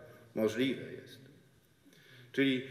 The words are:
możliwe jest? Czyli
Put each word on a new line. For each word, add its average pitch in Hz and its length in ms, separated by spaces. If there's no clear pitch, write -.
możliwe 110 560
jest? - 300
Czyli 135 400